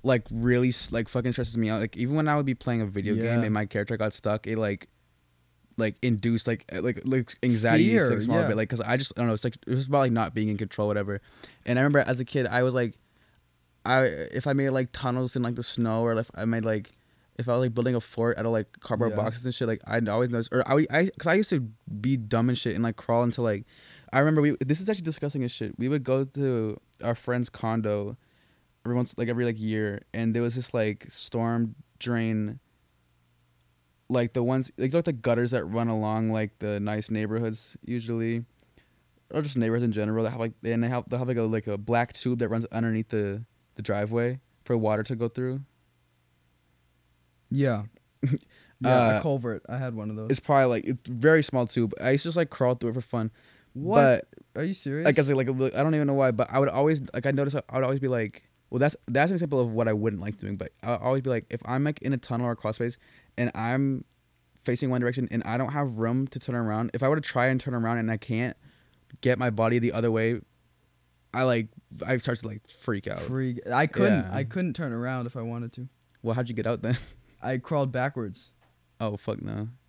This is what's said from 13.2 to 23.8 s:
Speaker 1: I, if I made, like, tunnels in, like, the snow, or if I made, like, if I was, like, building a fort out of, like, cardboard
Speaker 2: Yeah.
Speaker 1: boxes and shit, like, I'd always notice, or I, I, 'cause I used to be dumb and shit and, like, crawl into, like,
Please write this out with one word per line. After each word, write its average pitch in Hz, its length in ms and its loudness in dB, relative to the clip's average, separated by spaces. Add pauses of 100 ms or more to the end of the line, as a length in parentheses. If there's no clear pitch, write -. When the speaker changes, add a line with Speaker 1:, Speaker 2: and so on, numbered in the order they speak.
Speaker 1:
I, 131 200 6
if 80 420 -2
I 143 80 0
made, 139 160 2
like, 131 220 0
tunnels 127 440 -2
in, 123 60 0
like, 120 140 -2
the 120 60 -6
snow, 113 400 0
or 117 160 2
if 113 160 -4
I 104 120 -6
made, 113 180 0
like, 110 280 -2 (440)
if 120 120 -4
I 120 60 2
was, 123 80 4
like, 123 120 0
building 123 220 2
a 113 40 2
fort 117 380 -2
out 110 80 -2
of, 117 60 0
like, 110 280 -2
cardboard 113 300 0
Speaker 2:
Yeah. 107 60 -4
Speaker 1:
boxes 113 280 -2
and 127 100 -2
shit, 123 140 -2
like, 113 160 0
I'd 113 240 0
always 120 220 0
notice, 117 220 -2
or 127 180 4
I, 151 200 6
I, 170 180 2 (100)
'cause - 80 -4
I 165 80 4
used 208 160 2
to 131 180 0 (320)
be 131 160 2
dumb 117 320 2
and 123 80 2
shit 113 180 -2
and, 104 100 0
like, 113 120 -2
crawl 117 280 2
into, 120 180 0
like, 107 220 0 (480)